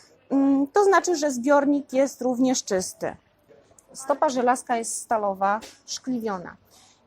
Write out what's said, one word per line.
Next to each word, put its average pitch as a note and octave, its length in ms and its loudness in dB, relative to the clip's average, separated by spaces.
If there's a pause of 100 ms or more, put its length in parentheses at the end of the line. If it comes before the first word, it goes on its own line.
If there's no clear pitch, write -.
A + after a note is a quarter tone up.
(300)
mm, C#4 360 2
to G4+ 180 2
znaczy, F4+ 320 4
że D4 140 0
zbiornik C#4 640 2
jest C4 300 0
również B3+ 420 0
czysty. F#3 520 -4 (760)
Stopa D4 360 -2
żelazka B3 480 0
jest - 260 -6
stalowa, G3+ 580 -2 (260)
szkliwiona. G3+ 680 -8 (500)